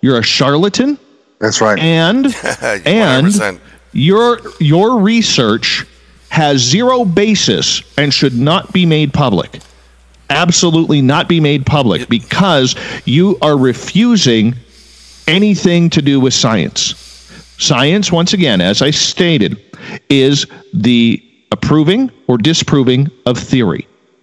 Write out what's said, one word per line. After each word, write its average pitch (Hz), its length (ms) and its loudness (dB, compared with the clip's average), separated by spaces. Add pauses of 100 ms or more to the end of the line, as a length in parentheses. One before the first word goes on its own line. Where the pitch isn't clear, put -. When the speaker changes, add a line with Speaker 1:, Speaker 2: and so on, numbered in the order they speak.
Speaker 1:
You're 131 180 2
a 110 40 0
charlatan. 190 720 -2 (440)
Speaker 2:
That's - 200 -2
right. 107 160 2
Speaker 1:
And, 165 500 0
Speaker 3:
<laughs> - 360 -6
Speaker 1:
and 107 220 -4
Speaker 3:
One 196 240 2
hundred 131 160 2
percent. 110 360 0 (320)
Speaker 1:
your, 214 460 2 (220)
your 190 400 2
research 185 840 0 (440)
has 143 300 0
zero 240 440 0
basis 185 800 0 (160)
and 143 160 0
should 127 240 0
not 151 340 -2
be 180 140 0
made 151 260 0
public. 120 480 -2 (720)
Absolutely 160 720 2
not 139 260 0
be 170 120 2
made 147 260 0
public 120 360 0
Speaker 3:
Yep. - 60 -12
Speaker 1:
because 135 680 0 (280)
you 175 380 0
are 151 160 2
refusing 131 960 0 (720)
anything 175 640 2
to 165 100 0
do 139 200 0
with 127 120 2
science. - 600 -2 (640)
Science, 151 540 -2
once 170 200 0
again, 143 280 0
as 92 200 0
I 143 120 0
stated, 147 680 -2 (480)
is 139 380 2 (260)
the 117 480 2 (300)
approving 156 600 0 (160)
or 123 100 2
disproving 135 720 0 (160)
of 120 100 0
theory. 107 520 -2 (340)